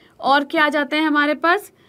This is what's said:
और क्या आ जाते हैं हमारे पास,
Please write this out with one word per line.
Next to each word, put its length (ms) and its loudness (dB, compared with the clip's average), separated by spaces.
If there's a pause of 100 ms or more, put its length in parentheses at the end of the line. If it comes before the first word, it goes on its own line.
(200)
और 240 2
क्या 200 0
आ 40 2
जाते 280 -2
हैं 80 0
हमारे 320 0
पास, 360 -2 (160)